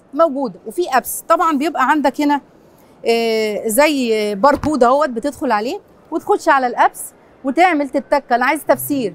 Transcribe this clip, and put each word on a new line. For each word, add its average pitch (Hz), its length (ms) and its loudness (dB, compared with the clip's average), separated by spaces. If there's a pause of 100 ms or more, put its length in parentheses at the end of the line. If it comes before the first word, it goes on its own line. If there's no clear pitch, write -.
(140)
موجودة، 269 540 -2
وفي 277 300 -2
أبس. - 320 -4
طبعًا 330 280 2
بيبقى 262 320 0
عندك 285 320 0
هنا، 285 200 2 (640)
آه، 220 600 0
زي 226 680 0
barcode 277 480 2
أهوت 277 260 2
بتدخل 262 420 -4
عليه 233 280 -2 (320)
وتخش 339 380 -2
على 269 180 4
الأبس - 460 -2 (300)
وتعمل 294 460 2
تتك. 285 420 -2
أنا 247 140 2
عايز 294 200 -2
تفسير، 262 500 -2